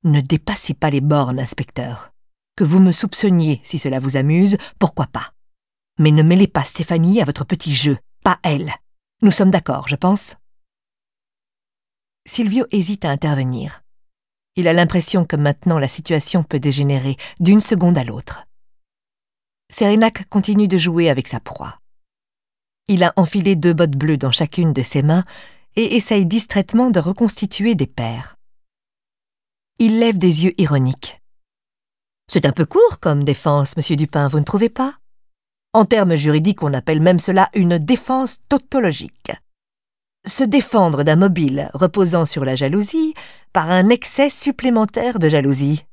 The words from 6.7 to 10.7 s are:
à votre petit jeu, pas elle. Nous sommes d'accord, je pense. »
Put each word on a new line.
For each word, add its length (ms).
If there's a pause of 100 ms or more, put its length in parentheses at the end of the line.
à 40
votre 200
petit 300
jeu, 240 (240)
pas 200
elle. 300 (500)
Nous 80
sommes 200
d'accord, 380
je 80
pense. » 400 (1900)